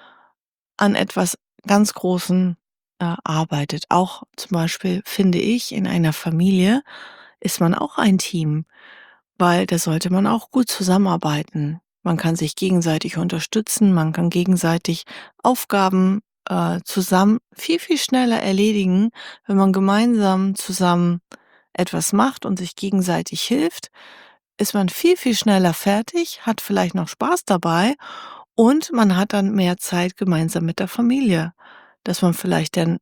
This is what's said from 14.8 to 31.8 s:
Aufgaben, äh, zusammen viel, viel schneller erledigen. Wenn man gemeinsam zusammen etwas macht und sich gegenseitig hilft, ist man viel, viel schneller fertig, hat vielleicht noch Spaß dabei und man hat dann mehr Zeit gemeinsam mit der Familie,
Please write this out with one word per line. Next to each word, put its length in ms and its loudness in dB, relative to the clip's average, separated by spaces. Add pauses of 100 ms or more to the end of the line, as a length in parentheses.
Aufgaben, 800 2 (280)
äh, 340 -2
zusammen 560 2 (140)
viel, 260 -4
viel 180 -2
schneller 440 0
erledigen. 680 2 (380)
Wenn 100 2
man 160 4
gemeinsam 840 2
zusammen 640 0 (520)
etwas 400 -4
macht 320 0
und 140 -4
sich 160 -10
gegenseitig 680 -2
hilft, 460 -2 (680)
ist 160 -2
man 160 0
viel, 260 2
viel 200 0
schneller 380 4
fertig, 720 -2
hat 140 -2
vielleicht 360 -2
noch 120 -2
Spaß 380 -2
dabei 500 2 (600)
und 360 4
man 240 4
hat 160 0
dann 200 0
mehr 260 0
Zeit 400 -4
gemeinsam 480 0
mit 140 -4
der 100 -4
Familie, 640 0 (500)